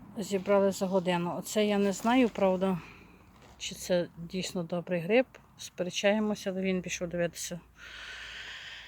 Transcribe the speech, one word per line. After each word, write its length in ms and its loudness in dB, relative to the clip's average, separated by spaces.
зібрали 540 2
за 140 -4
годину. 540 2
Оце 260 0
я 120 2
не 160 4
знаю, 360 4
правда, 500 2
чи 180 -10
це 320 0
дійсно 460 -6
добрий 380 -2
гриб. 240 4
Сперечаємося, 920 0
але 120 -2
він 200 0
пішов 260 -6
дивитися, 520 -4